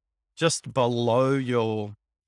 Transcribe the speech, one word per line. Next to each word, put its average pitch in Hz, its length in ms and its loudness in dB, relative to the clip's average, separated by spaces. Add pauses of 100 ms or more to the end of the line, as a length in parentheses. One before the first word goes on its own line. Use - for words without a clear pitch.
(340)
Just - 380 -2
below 120 600 2
your 110 640 -2 (320)